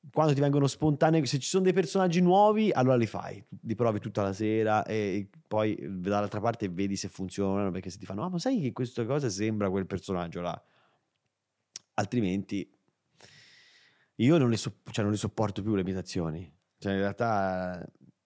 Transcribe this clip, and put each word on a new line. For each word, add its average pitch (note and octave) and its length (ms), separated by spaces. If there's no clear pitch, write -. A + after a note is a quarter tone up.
Quando D3+ 220
ti C3+ 80
vengono C#3+ 260
spontanei, D#3 600
se C#3 120
ci B2+ 80
sono F#3+ 180
dei F#3 100
personaggi F#3 480
nuovi, G#3 480
allora C3 260
li A#2 100
fai, F#2+ 380
li A2+ 100
provi G#2+ 260
tutta G#2+ 220
la G2 100
sera G#2+ 520
e G2+ 440
poi G#2+ 300
dall'altra G2+ 400
parte A2 300
vedi G2 260
se G2 120
funzionano, G2 640
perché F2+ 200
se - 80
ti - 80
fanno, G#2 180
"Ah, F#3 60
ma F3+ 80
sai B3+ 240
che B2 100
questa A#2+ 320
cosa C3+ 240
sembra G#2 400
quel F#2+ 180
personaggio F2 540
là?" F2 200
Altrimenti G2 760
io C#3+ 220
non B2+ 100
le A#2 80
so-, - 200
cioè, - 120
non G#2 100
le G#2 60
sopporto G#2 440
più G#2+ 120
le F#2+ 80
imitazioni. F2 680
Cioè, G2 160
in G2 60
realtà, F#2+ 840
eh, - 40